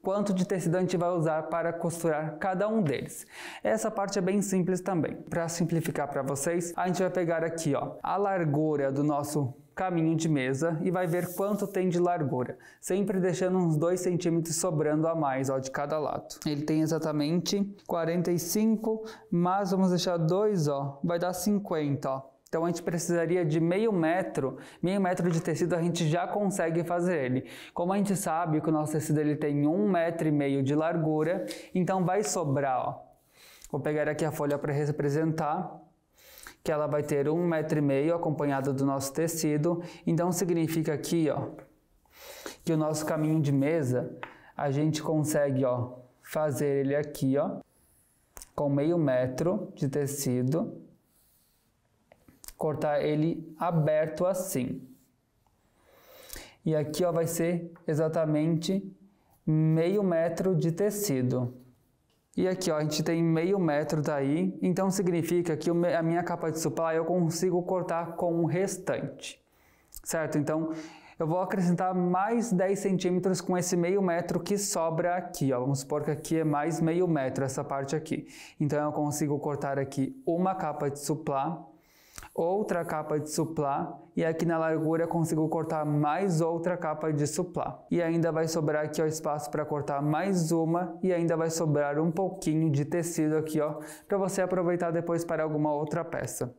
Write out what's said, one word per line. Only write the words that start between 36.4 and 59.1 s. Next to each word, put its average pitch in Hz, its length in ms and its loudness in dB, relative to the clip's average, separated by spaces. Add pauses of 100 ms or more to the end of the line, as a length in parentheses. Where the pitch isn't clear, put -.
que - 80 -2
ela 151 160 2
vai 147 160 0
ter 143 260 2
um 170 160 2
metro 156 360 0
e - 20 2
meio 143 320 2
acompanhado 143 580 0
do 139 140 0
nosso 139 260 -2
tecido. 165 720 0 (240)
Então 170 240 2
significa 165 640 0
aqui, 160 340 2
ó, 131 200 -2 (1160)
que 170 80 0
o 160 40 2
nosso 156 280 0
caminho 156 360 2
de 143 100 2
mesa, 139 640 2 (400)
a 143 140 -2
gente 151 320 0
consegue, 147 600 2
ó, 123 300 -2 (280)
fazer 143 640 0
ele 139 80 2
aqui, 147 420 0
ó, 160 200 0 (960)
com 147 140 0
meio 143 280 2
metro 151 800 0
de 143 140 -2
tecido, 135 920 0 (1800)
cortar 151 440 0
ele 151 560 0
aberto 156 680 2
assim. 180 560 -2 (1800)
E 156 100 0
aqui, 151 300 0
ó, 170 80 2
vai 165 140 0
ser 170 440 -2 (160)
exatamente 160 960 0 (640)